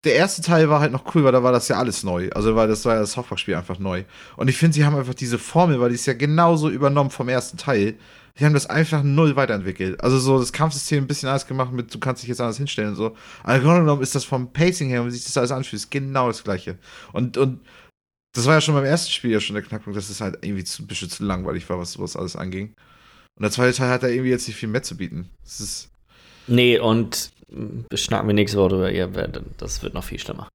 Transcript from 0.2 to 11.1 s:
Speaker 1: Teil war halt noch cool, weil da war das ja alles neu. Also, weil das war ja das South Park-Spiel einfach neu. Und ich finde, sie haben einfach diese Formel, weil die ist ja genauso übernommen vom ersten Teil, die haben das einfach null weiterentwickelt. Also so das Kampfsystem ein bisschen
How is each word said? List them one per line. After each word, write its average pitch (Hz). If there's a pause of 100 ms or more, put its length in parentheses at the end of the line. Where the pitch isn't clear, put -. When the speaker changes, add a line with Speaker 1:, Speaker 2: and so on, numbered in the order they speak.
Speaker 1:
Teil 160
war 151
halt 147
noch -
cool, 160
weil 131
da 127
war 127
das 120
ja 120
alles 123
neu. 90
Also, 110
weil 110
das 107
war 117
ja 110
das 104
South 123
Park-Spiel 95
einfach 87
neu. 95 (340)
Und 127
ich 131
finde, 165
sie 147
haben 147
einfach 127
diese 120
Formel, 160
weil 123
die 120
ist 120
ja 135
genauso 151
übernommen 139
vom 139
ersten 127
Teil, 110 (440)
die 147
haben 151
das 143
einfach 156
null 143
weiterentwickelt. 98
Also 127
so 131
das 123
Kampfsystem 147
ein 131
bisschen 143